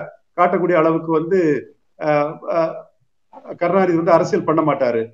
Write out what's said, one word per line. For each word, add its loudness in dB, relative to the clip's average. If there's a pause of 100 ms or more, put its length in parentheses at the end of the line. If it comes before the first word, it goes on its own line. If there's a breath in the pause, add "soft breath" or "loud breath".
(360)
காட்டக்கூடிய 2
அளவுக்கு 2
வந்து, 0 (600)
அஹ், -2 (160)
அஹ், -2 (840)
கருணாநிதி 0
வந்து 0
அரசியல் 2
பண்ண 0
மாட்டாரு. 0 (120)